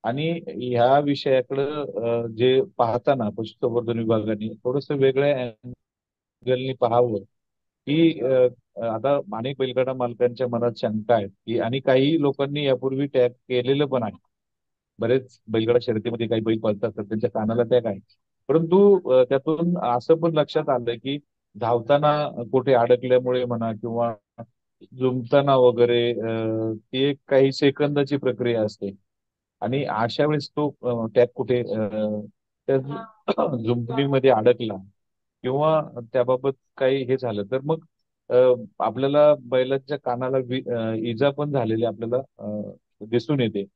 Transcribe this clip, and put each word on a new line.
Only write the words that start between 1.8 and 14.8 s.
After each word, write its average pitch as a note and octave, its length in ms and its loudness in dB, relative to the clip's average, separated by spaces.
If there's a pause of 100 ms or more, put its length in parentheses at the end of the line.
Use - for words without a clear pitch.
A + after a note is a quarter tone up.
अ, A#2 240 -2
जे B2 340 2 (160)
पाहताना A#2 520 0
पशुसंवर्धन A2+ 720 -4
विभागाने A2 540 -2
थोडंसं C3+ 420 -4
वेगळ्या C3+ 460 2
अँगलनी - 1300 -8
पाहावं A#2+ 460 0 (680)
की, D#3+ 320 2
अ, B2+ 280 4 (380)
आता A#2 340 0 (180)
अनेक C3 220 -6
बैलगाडा C3 340 -2
मालकांच्या B2 540 -2
मनात A#2 300 -2
शंका A2 380 0
आहेत G#2 140 -2
की, - 300 -6
आणि A#2+ 200 -2
काही C#3 420 2
लोकांनी C#3+ 440 -2
यापूर्वी C3+ 420 -2
टॅग B2+ 220 2
केलेलं B2+ 560 -2
पण C3 180 -2
आहे. G2+ 140 -8 (840)